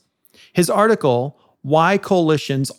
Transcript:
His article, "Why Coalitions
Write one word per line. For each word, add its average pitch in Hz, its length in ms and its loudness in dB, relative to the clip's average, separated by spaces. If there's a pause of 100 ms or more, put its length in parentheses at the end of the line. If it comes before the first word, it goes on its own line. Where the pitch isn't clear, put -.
(520)
His 175 180 0
article, 180 680 0 (240)
"Why 165 360 2
Coalitions 156 800 0